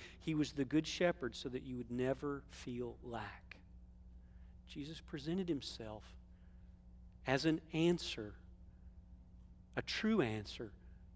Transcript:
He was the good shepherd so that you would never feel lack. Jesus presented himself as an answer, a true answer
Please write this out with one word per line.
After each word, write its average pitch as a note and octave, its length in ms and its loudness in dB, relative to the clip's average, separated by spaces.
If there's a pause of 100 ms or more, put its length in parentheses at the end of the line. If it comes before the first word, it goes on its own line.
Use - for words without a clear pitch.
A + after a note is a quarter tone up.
(200)
He D#3+ 140 2
was D3+ 200 4
the C#3 120 4
good D3+ 220 6
shepherd E3+ 480 4
so - 140 -6
that B2+ 140 -2
you B2+ 140 -4
would A#2 140 -4
never C3+ 580 2
feel A#2+ 540 -4
lack. A#2 540 -8 (1080)
Jesus D3+ 320 -8
presented E3+ 480 0
himself A2+ 560 -2 (1200)
as C#3 200 4
an D#3+ 160 6 (100)
answer, D#3+ 600 4 (1400)
a B2+ 60 2
true G#3+ 400 4
answer G#2+ 500 0 (440)